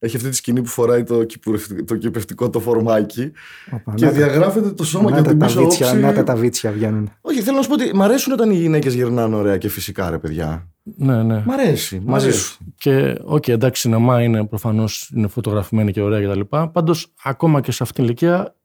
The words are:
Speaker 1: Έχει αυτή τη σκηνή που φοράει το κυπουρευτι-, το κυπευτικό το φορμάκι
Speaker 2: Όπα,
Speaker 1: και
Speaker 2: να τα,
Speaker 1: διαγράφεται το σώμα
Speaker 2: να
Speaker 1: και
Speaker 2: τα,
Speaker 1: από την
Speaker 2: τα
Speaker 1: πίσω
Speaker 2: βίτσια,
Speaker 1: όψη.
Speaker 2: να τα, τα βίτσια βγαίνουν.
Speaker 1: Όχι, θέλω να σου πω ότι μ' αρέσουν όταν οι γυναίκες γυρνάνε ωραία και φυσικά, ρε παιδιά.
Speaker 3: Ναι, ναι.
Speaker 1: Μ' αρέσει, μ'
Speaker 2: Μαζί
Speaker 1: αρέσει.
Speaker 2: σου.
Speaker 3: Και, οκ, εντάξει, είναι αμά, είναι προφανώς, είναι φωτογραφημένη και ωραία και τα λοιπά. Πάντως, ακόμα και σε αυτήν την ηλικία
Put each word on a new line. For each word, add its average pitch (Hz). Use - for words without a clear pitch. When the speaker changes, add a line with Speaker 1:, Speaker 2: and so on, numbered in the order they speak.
Speaker 1:
Έχει 117
αυτή 131
τη 131
σκηνή 123
που 120
φοράει 120
το 117
κυπουρευτι-, 104
το 113
κυπευτικό 110
το 117
φορμάκι 113
Speaker 2:
Όπα, 113
Speaker 1:
και 117
Speaker 2:
να 147
τα, 135
Speaker 1:
διαγράφεται 185
το 165
σώμα 190
Speaker 2:
να 131
Speaker 1:
και 156
Speaker 2:
τα, 156
Speaker 1:
από -
την 156
Speaker 2:
τα 156
Speaker 1:
πίσω -
Speaker 2:
βίτσια, 165
Speaker 1:
όψη. 127
Speaker 2:
να 135
τα, 208
τα 127
βίτσια 117
βγαίνουν. 107
Speaker 1:
Όχι, 285
θέλω 262
να 269
σου 262
πω 247
ότι 269
μ' 196
αρέσουν 254
όταν 226
οι 196
γυναίκες 156
γυρνάνε 120
ωραία 101
και 101
φυσικά, 98
ρε 82
παιδιά. 80
Speaker 3:
Ναι, 135
ναι. 110
Speaker 1:
Μ' 247
αρέσει, 180
μ' 101
Speaker 2:
Μαζί 135
Speaker 1:
αρέσει. 110
Speaker 2:
σου. -
Speaker 3:
Και, 135
οκ, 151
εντάξει, 123
είναι 113
αμά, 120
είναι 113
προφανώς, 107
είναι 110
φωτογραφημένη 107
και 104
ωραία 104
και 101
τα 98
λοιπά. 147
Πάντως, 165
ακόμα 143
και 131
σε -
αυτήν -
την 135
ηλικία 170